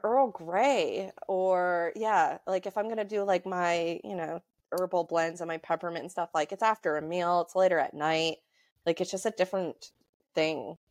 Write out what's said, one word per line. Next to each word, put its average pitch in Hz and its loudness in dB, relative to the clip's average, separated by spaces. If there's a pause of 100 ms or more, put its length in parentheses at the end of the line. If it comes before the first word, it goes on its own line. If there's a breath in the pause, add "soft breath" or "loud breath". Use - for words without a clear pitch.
Earl 247 4
Grey, 190 0 (160)
or, 180 2
yeah, 185 2
like, 190 -2
if 190 -8
I'm 214 -2
gonna 220 -4
do, 202 -2
like, 190 0
my, 170 0
you 208 -6
know, 165 -6 (300)
herbal 180 0
blends 165 -2
and 170 -6
my 165 -4
peppermint 170 -4
and 170 -10
stuff, 175 -4
like, 156 0
it's 196 -6
after 220 0
a 151 -2
meal, 175 0
it's 175 -10
later 185 4
at 139 -2
night. 160 0 (460)
Like, 165 0
it's 175 -2
just 185 -4
a 220 2
different 185 -4 (420)
thing. 156 -2 (140)